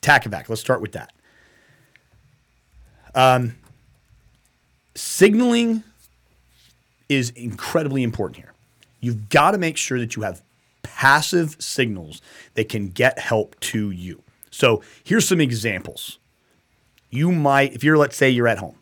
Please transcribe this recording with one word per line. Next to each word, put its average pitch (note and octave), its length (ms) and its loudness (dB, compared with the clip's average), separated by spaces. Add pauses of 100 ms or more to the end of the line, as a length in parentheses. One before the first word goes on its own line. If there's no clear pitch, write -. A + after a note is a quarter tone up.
Tac-Evac, A2 480 2
let's A2 100 -4
start B2+ 220 0
with G#2+ 100 -10
that. - 200 -14 (2000)
Um, B2+ 420 4 (1400)
signaling A3+ 880 2 (1200)
is B2+ 220 0
incredibly B2+ 720 -4
important G#2+ 340 -4
here. - 160 -20 (480)
You've A2 300 -6
gotta D#3+ 260 2
make E3 220 -4
sure - 220 -6
that A2+ 160 -8
you G#2+ 60 -8
have F#2 200 -10 (400)
passive D3+ 760 0
signals F#2+ 600 -6 (340)
that - 140 -4
can G2+ 200 -6
get A2+ 300 0
help - 420 -4
to G#2 300 -4
you. F2+ 320 -12 (280)
So A#2 320 2 (220)
here's G#3 240 2
some F#3 120 2
examples. A2+ 800 -4 (880)
You D3+ 220 0
might, C#3 420 2
if B2 120 -10
you're, D#3 120 6
let's D3 200 2
say C3+ 120 4
you're A#2+ 200 4
at G#2+ 100 0
home F#2 240 -12